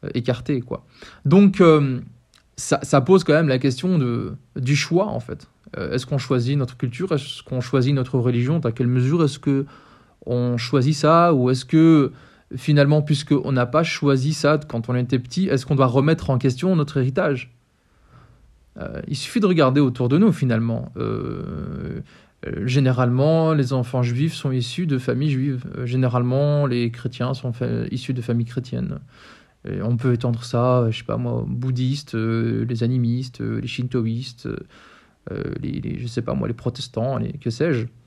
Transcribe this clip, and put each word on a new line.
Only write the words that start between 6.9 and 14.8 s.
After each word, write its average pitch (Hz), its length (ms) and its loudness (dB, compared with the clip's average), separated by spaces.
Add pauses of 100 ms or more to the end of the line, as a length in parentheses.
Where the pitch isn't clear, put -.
Est-ce - 320 -6
qu'on 127 160 -6
choisit 131 340 2
notre 131 240 0
religion ? 123 400 2
Dans 123 140 -2
quelle 120 160 0
mesure 127 340 2
est-ce 151 160 0
que 139 280 -2 (600)
on 123 300 -2
choisit 131 380 2
ça ? 170 380 4
Ou 127 180 2
est-ce 127 140 -2
que, 160 460 6 (460)
finalement, 147 460 4
puisqu'on 143 500 0
n'a 123 140 2
pas 127 180 2
choisi 139 480 0
ça 151 260 2
quand 117 300 -6